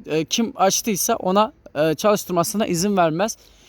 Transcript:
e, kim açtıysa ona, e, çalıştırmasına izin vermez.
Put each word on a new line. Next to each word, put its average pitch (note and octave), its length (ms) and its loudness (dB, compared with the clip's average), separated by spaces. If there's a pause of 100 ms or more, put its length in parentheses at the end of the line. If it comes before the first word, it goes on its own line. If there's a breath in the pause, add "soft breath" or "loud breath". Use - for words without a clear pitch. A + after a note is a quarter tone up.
e, D#3 180 -2
kim - 320 -2
açtıysa - 600 0
ona, G3+ 360 0 (220)
e, D#3 200 2
çalıştırmasına G3+ 720 0
izin F#3 300 0
vermez. F3 400 0 (320 loud breath)